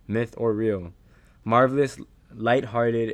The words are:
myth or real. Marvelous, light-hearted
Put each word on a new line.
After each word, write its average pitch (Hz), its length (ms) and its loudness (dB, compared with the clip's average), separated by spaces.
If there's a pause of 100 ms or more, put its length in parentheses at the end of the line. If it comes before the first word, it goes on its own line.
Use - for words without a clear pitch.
myth 113 300 -4
or 113 160 0
real. 101 400 -2 (500)
Marvelous, 131 560 2 (320)
light-hearted 117 840 0